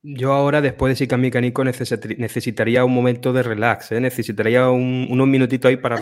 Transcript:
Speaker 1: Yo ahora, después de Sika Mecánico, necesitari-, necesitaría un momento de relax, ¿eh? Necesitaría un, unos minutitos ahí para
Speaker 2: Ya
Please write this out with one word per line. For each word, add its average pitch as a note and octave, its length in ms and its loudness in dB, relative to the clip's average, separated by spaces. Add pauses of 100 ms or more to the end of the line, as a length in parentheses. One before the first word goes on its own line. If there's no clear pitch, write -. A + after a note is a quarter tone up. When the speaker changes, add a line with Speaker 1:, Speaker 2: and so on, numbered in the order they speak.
Speaker 1:
Yo C3+ 280 -2
ahora, C#3+ 280 2
después C3+ 300 0
de B2+ 60 2
Sika C3 200 0
Mecánico, B2 460 0
necesitari-, A#2 540 -4
necesitaría A#2 640 0
un B2+ 100 2
momento B2 400 0
de B2+ 100 2
relax, A2+ 480 -2
¿eh? A#2 100 -2
Necesitaría A#2+ 680 0
un, B2+ 400 0
unos C3 180 2
minutitos C3 420 2
ahí B2 80 2
para A#2+ 180 -4
Speaker 2:
Ya A2+ 60 -6